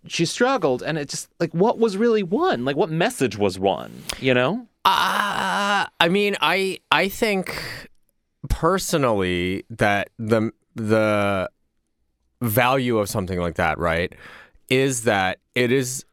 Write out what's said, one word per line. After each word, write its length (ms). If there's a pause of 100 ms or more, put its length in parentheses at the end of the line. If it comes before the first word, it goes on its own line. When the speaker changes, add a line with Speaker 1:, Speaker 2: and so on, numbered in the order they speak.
Speaker 1:
she 180
struggled, 580
and 160
it 100
just, 180 (120)
like, 160
what 240
was 180
really 260
won? 420
Like, 120
what 140
message 460
was 200
won, 460 (160)
you 160
know? 320 (180)
Speaker 2:
Uh, 1000 (140)
I 100
mean, 300
I, 380 (140)
I 180
think 520 (880)
personally 1200
that 400 (100)
the, 320 (240)
the 760 (920)
value 580
of 100
something 300
like 160
that, 240
right, 340 (560)
is 340
that 360 (160)
it 160
is 420